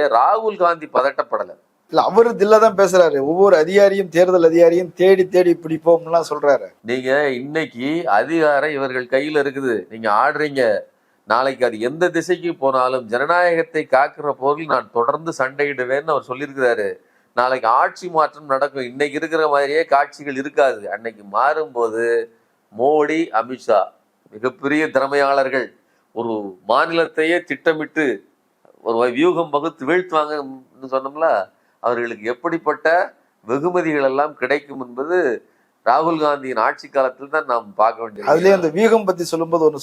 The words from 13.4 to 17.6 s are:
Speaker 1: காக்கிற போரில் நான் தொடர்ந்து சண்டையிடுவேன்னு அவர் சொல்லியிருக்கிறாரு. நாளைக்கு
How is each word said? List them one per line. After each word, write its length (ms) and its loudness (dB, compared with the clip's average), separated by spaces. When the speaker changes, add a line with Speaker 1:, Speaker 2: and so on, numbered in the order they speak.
Speaker 1:
காக்கிற 400 0
போரில் 340 -4
நான் 280 -4
தொடர்ந்து 440 -2
சண்டையிடுவேன்னு 720 -4
அவர் 200 -4
சொல்லியிருக்கிறாரு. 640 -4
நாளைக்கு 320 -2